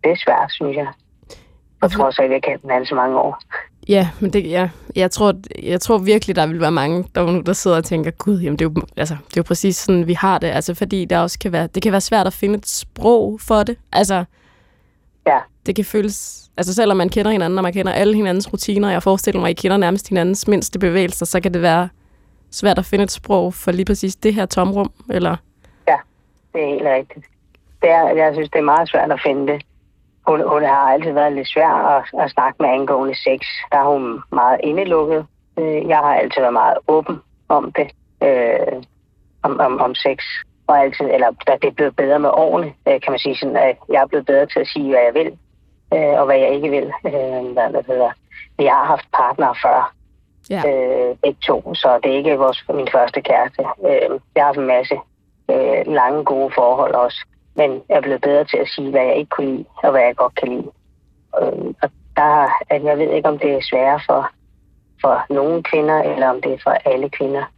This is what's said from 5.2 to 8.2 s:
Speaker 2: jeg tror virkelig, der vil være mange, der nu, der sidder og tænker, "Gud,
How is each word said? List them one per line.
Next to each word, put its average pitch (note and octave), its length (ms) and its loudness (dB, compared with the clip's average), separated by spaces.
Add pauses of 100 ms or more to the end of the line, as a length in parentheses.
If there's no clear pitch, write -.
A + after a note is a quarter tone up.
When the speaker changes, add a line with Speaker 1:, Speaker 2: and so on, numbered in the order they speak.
Speaker 2:
jeg F3 180 -2
tror A3+ 160 2
virkelig, G3 380 0
der D#3 120 2
vil E3 140 -4
være D#3+ 100 2
mange, E3 340 -2 (100)
der F3 160 0
nu, F3+ 100 0
der F3 120 -2
sidder F3 240 2
og E3 60 0
tænker, D#3+ 280 -4
"Gud, G3+ 280 -2